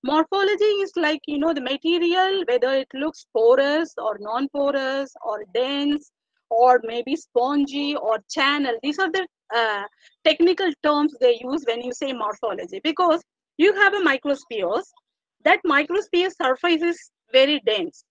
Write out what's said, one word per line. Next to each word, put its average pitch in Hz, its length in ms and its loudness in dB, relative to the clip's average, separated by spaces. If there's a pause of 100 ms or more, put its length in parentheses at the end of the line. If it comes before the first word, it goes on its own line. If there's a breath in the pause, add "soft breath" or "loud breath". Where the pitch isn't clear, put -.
Morphology 381 600 2
is, 403 320 0
like, 311 320 0
you 294 100 -6
know, 320 160 0
the 277 80 -4
material, 349 840 0
whether 247 260 0
it 269 220 -2
looks 294 380 -8
porous 277 640 4
or 214 200 -4
non-porous 269 920 -4 (100)
or 214 200 -8 (100)
dense 285 560 -2 (400)
or 247 360 6
maybe 240 300 -4
spongy 285 800 -2
or 220 220 -2 (140)
channel. 277 500 0
These 285 160 -4
are 370 140 -2
the, 370 160 -4 (260)
uh, 220 300 0 (400 soft breath)
technical 339 480 2 (100)
terms 294 380 2
they 240 220 4
use 262 260 -6
when 233 140 -2
you 247 100 -10
say 269 220 -6
morphology, 208 680 -6
because 330 380 0 (360)
you 381 160 4
have 392 200 4
a 415 60 -2
microspheres, 269 840 -2 (580)
that 349 220 4
microsphere 349 680 0
surface 311 460 0
is 339 300 -4 (200)
very 269 340 4
dense 214 460 -4